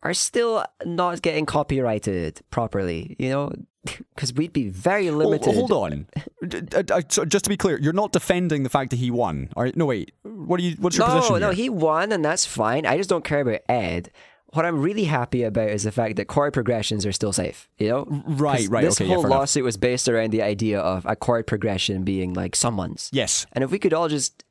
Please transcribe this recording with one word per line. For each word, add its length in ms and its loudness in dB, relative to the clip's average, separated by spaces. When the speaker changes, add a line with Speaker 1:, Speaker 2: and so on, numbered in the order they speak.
Speaker 1:
are 100 -2
still 520 0
not 380 -2
getting 240 0
copyrighted 920 0
properly, 680 -2
you 120 -2
know, 220 -2
<laughs> 320 -12
'cause 180 -2
we'd 180 -2
be 160 0
very 380 0
Speaker 2:
Hold, 120 0
Speaker 1:
limited. 360 2
Speaker 2:
hold 180 2
on. 340 0
D-, 140 -8
d-, 220 0
d-, 120 -2
so 160 0
just 200 0
to 40 2
be 80 2
clear, 240 0
you're 140 2
not 180 0
defending 500 2
the 60 0
fact 220 0
that 80 -2
he 120 0
won. 460 0
All 60 -2
right? 140 -2
No, 100 2
wait. 260 -2
What 380 -4
are 20 -2
you, 160 -2
what's 200 0
your 100 4
Speaker 1:
No, 80 4
Speaker 2:
position 240 4
Speaker 1:
no, 100 0
Speaker 2:
here? 40 0
Speaker 1:
he 60 -2
won, 420 0
and 120 0
that's 200 0
fine. 420 -2
I 120 4
just 100 -2
don't 160 0
care 160 0
about 280 0
Ed. 420 -2
What 140 0
I'm 140 0
really 240 0
happy 400 0
about 260 0
is 140 -2
the 80 -2
fact 240 0
that 100 -4
chord 260 0
progressions 540 0
are 60 -2
still 200 -2
safe, 360 -4
you 100 2
know? 100 2
Speaker 2:
R-, 160 -4
right, 320 0
Speaker 1:
'Cause 100 0
Speaker 2:
right, 160 2
Speaker 1:
this 120 4
Speaker 2:
okay, 120 2
yeah, 60 4
Speaker 1:
whole 80 2
Speaker 2:
fair 60 2
enough. 120 6
Speaker 1:
lawsuit 240 0
was 120 0
based 320 2
around 240 2
the 100 2
idea 380 0
of 260 0
a 80 0
chord 320 0
progression 560 0
being, 320 0
like, 220 -2
someone's. 560 -2
Speaker 2:
Yes. 400 0
Speaker 1:
And 100 0
if 80 0
we 80 0
could 160 2
all 140 0
just 420 -4